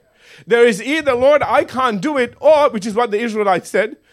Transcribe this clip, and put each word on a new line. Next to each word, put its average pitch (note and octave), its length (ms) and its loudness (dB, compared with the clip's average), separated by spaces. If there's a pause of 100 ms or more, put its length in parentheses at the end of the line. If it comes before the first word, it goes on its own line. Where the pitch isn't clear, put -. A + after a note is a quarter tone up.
(460)
There A#3+ 220 4
is G#3+ 140 0
either, C#4+ 320 -2
"Lord, C4+ 280 2
I A#3+ 220 0
can't A#3+ 380 -4
do D4 160 -4
it," A#3+ 220 -4
or, D4 300 4
which G3+ 160 -6
is A3+ 80 -6
what A#3 180 -2
the G#3 80 -2
Israelites G#3 500 -2
said A3 280 -2 (160)